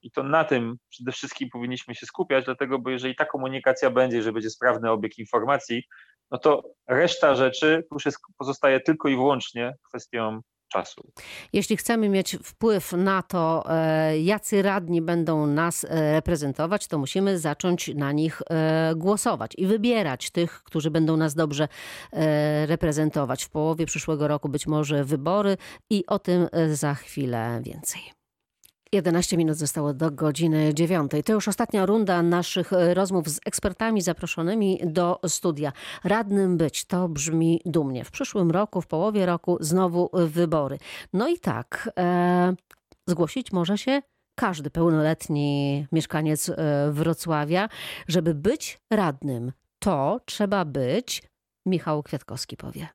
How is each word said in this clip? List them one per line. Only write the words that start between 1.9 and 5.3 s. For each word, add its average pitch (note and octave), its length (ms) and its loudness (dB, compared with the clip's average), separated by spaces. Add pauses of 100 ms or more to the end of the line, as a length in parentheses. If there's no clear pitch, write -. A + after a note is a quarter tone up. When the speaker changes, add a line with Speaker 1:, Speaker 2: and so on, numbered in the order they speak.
Speaker 1:
się A#2 120 -16
skupiać, C3+ 380 -2
dlatego, C3 340 -2
bo B2 120 -6
jeżeli B2+ 260 -4
ta D#3 80 0
komunikacja C3 640 0
będzie, B2 320 2
że A2 100 0
będzie A2 180 -4
sprawny A#2 400 0
obieg A2 280 -2
informacji, A#2 640 -2 (480)